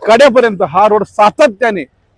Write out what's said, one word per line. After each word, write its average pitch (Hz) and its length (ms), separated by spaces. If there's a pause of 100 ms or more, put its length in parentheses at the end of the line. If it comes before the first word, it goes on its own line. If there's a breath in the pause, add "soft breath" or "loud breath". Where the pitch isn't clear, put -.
कड्यापर्यंत 233 540
हा 180 260
रोड 208 160
सातत्याने 208 800 (340)